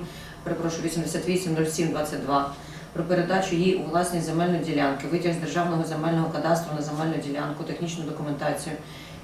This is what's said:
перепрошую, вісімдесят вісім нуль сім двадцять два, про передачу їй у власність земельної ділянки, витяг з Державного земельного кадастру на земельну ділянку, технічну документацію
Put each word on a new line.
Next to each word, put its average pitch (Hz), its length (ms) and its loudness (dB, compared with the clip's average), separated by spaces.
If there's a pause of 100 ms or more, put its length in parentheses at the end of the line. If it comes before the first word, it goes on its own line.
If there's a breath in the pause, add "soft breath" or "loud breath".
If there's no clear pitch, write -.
(440 loud breath)
перепрошую, 165 400 -2
вісімдесят 160 440 -2
вісім 175 260 2
нуль 156 120 4
сім 160 220 2
двадцять 139 380 -2
два, 139 280 2 (400 loud breath)
про 165 100 -2
передачу 175 520 2
їй 180 200 6
у - 140 -2
власність 170 360 2
земельної 170 380 2
ділянки, 139 440 0
витяг 170 260 2
з 160 40 -2
Державного 165 460 0
земельного 160 460 2
кадастру 151 460 2
на 151 60 0
земельну 151 420 0
ділянку, 147 400 -4
технічну 165 400 -4
документацію 147 720 -2 (480 loud breath)